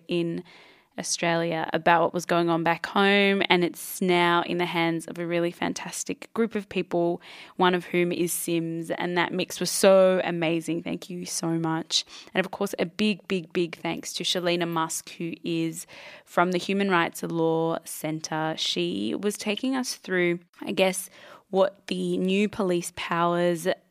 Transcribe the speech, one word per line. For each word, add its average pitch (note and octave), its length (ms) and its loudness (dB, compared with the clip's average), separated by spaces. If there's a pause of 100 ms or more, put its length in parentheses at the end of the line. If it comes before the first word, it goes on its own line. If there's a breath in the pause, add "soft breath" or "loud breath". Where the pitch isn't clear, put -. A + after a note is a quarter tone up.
in E3+ 360 -2 (560 loud breath)
Australia E3+ 760 -2
about E3+ 300 4
what - 100 2
was F3 100 -2
going E3+ 260 2
on E3 140 2
back E3 220 0
home, G3 640 4
and F3 140 4
it's - 360 -6
now F3 440 4
in F3 160 -2
the F3 80 0
hands E3 400 0
of E3 100 -10
a F3 80 -6
really E3+ 240 0
fantastic - 840 -6
group A3 180 0
of G3+ 160 -6
people, F3 500 0 (360 loud breath)
one F3+ 180 6
of F3 120 0
whom F3 260 2
is F3 200 0
Sims, E3 600 -2
and F3 260 -2
that E3+ 160 2
mix - 260 -4
was F3+ 120 -2
so F#3+ 520 8
amazing. E3 600 -2
Thank E3+ 260 -8
you F3+ 160 -8
so - 220 -4
much. E3 580 -2 (300 loud breath)
And F#3 100 2
of F#3 60 -14
course, - 260 -4
a - 80 0
big, G#3 420 -2
big, F3+ 260 -4
big E3+ 240 -2
thanks - 360 -8
to - 100 -6
Shalina F3 440 0
Musk, E3 460 -2
who E3+ 200 -8 (100)
is E3 440 -4 (380 loud breath)
from F3+ 260 2
the F3 80 0
Human G3 320 0
Rights E3+ 320 0
Law E3 600 0
Centre. D#3 720 -6
She G3 640 -2
was G#3 160 -4
taking A3 400 -4
us B3+ 200 -4
through, F3 460 0 (200)
I G#3 120 -6
guess, F#3 360 0 (400 loud breath)
what - 380 2
the F3+ 320 -2
new F#3+ 280 2
police F3+ 480 -2
powers F3 720 2 (240)